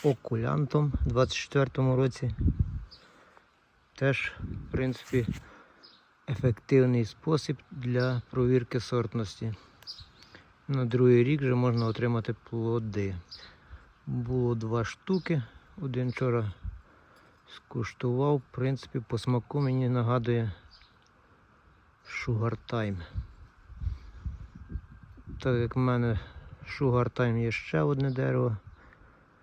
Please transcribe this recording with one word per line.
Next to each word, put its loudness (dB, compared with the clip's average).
окулянтом 2
у 4
двадцять 2
четвертому 2
році. 0
Теж, 0
в -10
принципі, -2
ефективний 4
спосіб -2
для 0
провірки 2
сортності. -4
На 0
другий 8
рік 2
вже 2
можна 4
отримати 0
плоди. -2
Було 0
два -2
штуки. -2
Один -2
вчора 0
скуштував. -2
В -2
принципі, -4
по -2
смаку -2
мені 2
нагадує 0
Sugar -2
Time. -2
Так 2
як -2
в -2
мене 2
Sugar 0
Time 0
є 0
ще -2
одне 2
дерево, 0